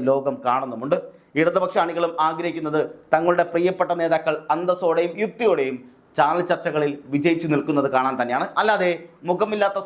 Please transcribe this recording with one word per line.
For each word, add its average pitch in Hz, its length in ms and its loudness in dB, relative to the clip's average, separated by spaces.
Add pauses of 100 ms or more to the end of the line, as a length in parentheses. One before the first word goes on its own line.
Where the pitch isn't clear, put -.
ലോകം 135 260 2 (120)
കാണുന്നുമുണ്ട്. 127 500 -2 (440)
ഇടതുപക്ഷ 269 420 2
അണികളും 165 300 -2 (160)
ആഗ്രഹിക്കുന്നത് 165 500 -4 (340)
തങ്ങളുടെ 170 400 4
പ്രിയപ്പെട്ട 175 400 0 (100)
നേതാക്കൾ 165 320 0 (200)
അന്തസ്സോടെയും 175 580 0 (100)
യുക്തിയോടെയും 208 540 0 (420)
ചാനൽ 160 320 2
ചർച്ചകളിൽ 151 420 0 (200)
വിജയിച്ചു 165 400 2
നിൽക്കുന്നത് 143 440 2
കാണാൻ 131 240 0
തന്നെയാണ്. 127 260 -2 (140)
അല്ലാതെ 196 300 2 (380)
മുഖമില്ലാത്ത 196 580 0